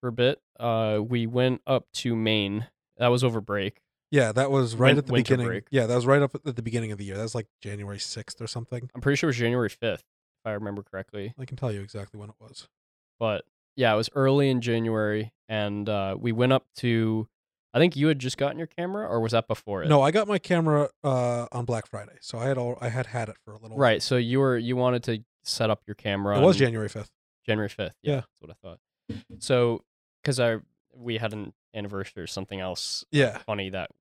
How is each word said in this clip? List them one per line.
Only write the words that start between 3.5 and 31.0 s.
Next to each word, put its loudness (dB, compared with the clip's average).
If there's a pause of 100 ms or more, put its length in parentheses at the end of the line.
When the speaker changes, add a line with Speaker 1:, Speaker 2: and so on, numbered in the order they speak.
Speaker 2:
Yeah, 4
that 2
was 2
right 6
Speaker 1:
Win-, 4
Speaker 2:
at -2
the -2
Speaker 1:
winter 2
Speaker 2:
beginning. -2
Speaker 1:
break. -4
Speaker 2:
Yeah, 2
that 2
was 2
right 6
up 0
at -12 (120)
the -6
beginning -4
of -8
the -10
year. -8
That -6
was, -6
like, -4 (160)
January -10
sixth -12
or -8
something. -10
Speaker 1:
I'm -12
pretty 4
sure 2
it 4
was 0
January 2
fifth, -2 (400)
if -20
I -4
remember -6
correctly. -10
Speaker 2:
I -12
can -12
tell -4
you -6
exactly -12
when -14
it -20
was. -20 (500)
Speaker 1:
But, 0 (280)
yeah, 4
it 4
was 0
early 4
in 2
January, 0 (160)
and, -4
uh, -2
we -2
went 4
up 2 (100)
to, 0 (460)
I 2
think 4
you 2
had 2
just -6
gotten -2
your -6
camera, -6
or 0
was 0
that 2
before -4
it? 0
Speaker 2:
No, 6
I 4
got 2
my 0
camera, 2 (120)
uh, 0
on -6
Black -4
Friday, -14
so -12
I -2
had 0
al-, -4
I -2
had -2
had -6
it -18 (100)
for -18
a -18
little -20
while. -6
Speaker 1:
Right, 6
so 2
you 2
were, 2
you -2
wanted 2
to -4 (180)
set -2
up -2
your -10
camera -2
Speaker 2:
It 6
was 8
Speaker 1:
on 0
Speaker 2:
January 0
fifth. -12 (360)
Speaker 1:
January 0
fifth, -8
yeah, -2
Speaker 2:
Yeah. -2
Speaker 1:
that's -18
what -20
I -20
thought. -18 (580)
So, 2 (380)
'cause 0
I, 2 (360)
we -6